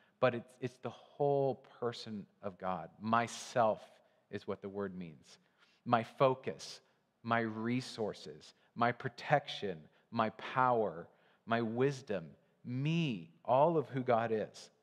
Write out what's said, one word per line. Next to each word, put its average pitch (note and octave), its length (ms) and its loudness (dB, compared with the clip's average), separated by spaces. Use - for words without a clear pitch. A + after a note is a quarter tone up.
but B2 160 4
it's, A2+ 120 -10
it's - 220 -6
the A#2+ 80 -8
whole C#3 680 0
person A2+ 440 -6
of F#2+ 160 -10
God. F2+ 320 -4
Myself A2+ 800 0
is G2+ 160 -8
what G2 160 -6
the G2 80 -8
word G2 260 -6
means. E2 420 -14
My A#2 200 2
focus, - 760 0
my A#2 180 2
resources, A2 1120 -4
my A#2 180 2
protection, - 880 -2
my A2+ 200 2
power, A2 800 0
my A#2 160 0
wisdom, A#2 640 0
me, C3 680 -2
all D3 320 4
of C#3 140 0
who C3+ 120 -4
God A#2 300 2
is. - 380 -6